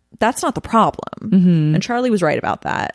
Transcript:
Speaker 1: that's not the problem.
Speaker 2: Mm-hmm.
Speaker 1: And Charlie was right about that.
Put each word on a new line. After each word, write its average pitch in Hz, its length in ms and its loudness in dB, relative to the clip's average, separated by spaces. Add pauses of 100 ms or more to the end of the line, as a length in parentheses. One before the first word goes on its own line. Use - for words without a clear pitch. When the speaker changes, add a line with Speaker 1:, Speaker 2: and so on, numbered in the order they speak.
(200)
Speaker 1:
that's 220 220 -2
not 285 120 -2
the 151 80 -8
problem. - 680 -2
Speaker 2:
Mm-hmm. 175 440 4
Speaker 1:
And 160 80 0
Charlie 247 280 -2
was 208 120 0
right 147 160 0
about - 240 -4
that. - 320 -6